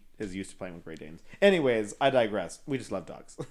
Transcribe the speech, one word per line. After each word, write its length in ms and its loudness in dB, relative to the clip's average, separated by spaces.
is 180 -8
used 140 -6
to 60 -18
playing 180 -10
with 100 -16
Great 140 -12
Danes. 240 -16
Anyways, 600 4
I 80 6
digress. 560 0
We 140 -2
just 120 -10
love 140 -4
dogs. 320 -16